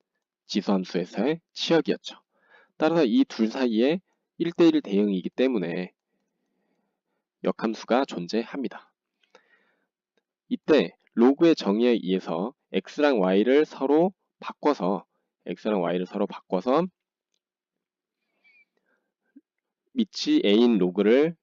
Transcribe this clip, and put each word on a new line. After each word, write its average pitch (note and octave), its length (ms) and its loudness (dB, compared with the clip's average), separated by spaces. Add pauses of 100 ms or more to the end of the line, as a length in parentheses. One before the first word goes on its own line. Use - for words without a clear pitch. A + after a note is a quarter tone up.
(460)
지수함수에서의 G#2 920 -4 (120)
치역이었죠. - 640 -2 (640)
따라서 D#3+ 260 2
이 B2 220 2
둘 A2 220 -2
사이에 B2+ 520 0 (380)
일 E3+ 140 -4
대 E3+ 160 4
일 D#3 120 2
대응이기 G2+ 500 -2
때문에 F2+ 640 -4 (1500)
역함수가 A2 600 -2
존재합니다. A2+ 880 -8 (1600)
이때 B2 460 0 (200)
로그의 C#3 420 6
정의에 A2 340 0
의해서 F#2 640 -2 (180)
x랑 F3 480 0
y를 G#2+ 440 2
서로 D3+ 480 0 (260)
바꿔서, - 640 -4 (420)
x랑 F#2+ 360 -4
y를 F2+ 240 -2
서로 G2+ 200 -4
바꿔서 B2 600 -4 (3000)
밑이 - 520 -2
a인 A2 340 4
로그를 G#2 640 2